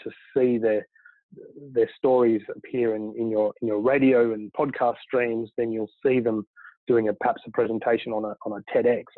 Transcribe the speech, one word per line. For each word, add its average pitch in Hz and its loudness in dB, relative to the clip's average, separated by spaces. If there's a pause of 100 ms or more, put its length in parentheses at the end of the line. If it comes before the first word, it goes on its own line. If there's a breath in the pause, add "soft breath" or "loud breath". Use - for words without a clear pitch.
to 107 -12 (240)
see 123 4
their, 107 0 (880 soft breath)
their 117 2
stories 123 4 (140)
appear 117 -4
in, 107 -8
in 113 -4
your, 107 0
in 120 -4
your 104 -2
radio 127 4
and 107 -10
podcast 127 -2 (100)
streams, 117 -2
then 117 -2
you'll 110 -6 (120)
see 131 2
them 110 -2 (400 loud breath)
doing 113 2
a, 101 -2
perhaps 120 -2
a 117 -16
presentation 113 -2
on 107 -4
a, 107 -8 (120)
on 104 -8
a - -8
TEDx, 120 2 (140)